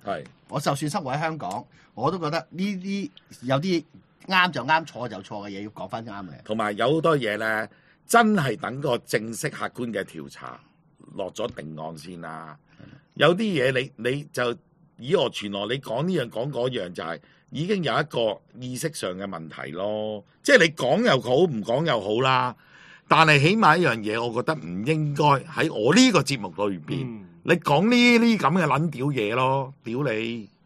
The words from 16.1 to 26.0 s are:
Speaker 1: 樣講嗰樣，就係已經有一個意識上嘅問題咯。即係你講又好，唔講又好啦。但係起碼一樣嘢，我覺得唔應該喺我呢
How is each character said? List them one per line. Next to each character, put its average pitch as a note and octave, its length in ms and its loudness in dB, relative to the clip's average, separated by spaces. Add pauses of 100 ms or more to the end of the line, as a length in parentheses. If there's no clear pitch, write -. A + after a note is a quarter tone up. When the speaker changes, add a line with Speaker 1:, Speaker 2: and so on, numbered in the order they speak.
Speaker 1:
樣 B2 140 -2
講 C3 220 -6
嗰 B2 180 -2
樣， G2+ 220 -6
就 F#2+ 120 -10
係 E2 160 -8 (320)
已 C#3+ 160 -6
經 G3 160 -2
有 A#2+ 160 0
一 D#3 40 2
個 A2+ 340 -2 (220)
意 B2+ 160 -10
識 - 180 -4
上 F#2+ 180 -6
嘅 F#2 140 -8
問 E2 220 -10
題 C2+ 240 -12
咯。 G#2+ 520 -6 (200)
即 - 100 2
係 B3 100 10
你 - 80 6
講 D3+ 340 0
又 C#3 160 4
好， B2 140 0 (100)
唔 A#2 180 -2
講 B2+ 220 0
又 B2 160 0
好 G#2+ 200 0
啦。 B2+ 320 2 (540)
但 D#3 180 6
係 D3+ 140 8
起 F3 180 4
碼 E3+ 200 6
一 F3 80 4
樣 A#2+ 120 2
嘢， G#2+ 260 -2
我 A#2+ 100 -4
覺 A#2+ 140 -2
得 D#3 80 0
唔 F2+ 300 -8
應 D3+ 300 0
該 D#3 80 0
喺 C#3+ 500 2
我 A2 200 2
呢 B3+ 180 8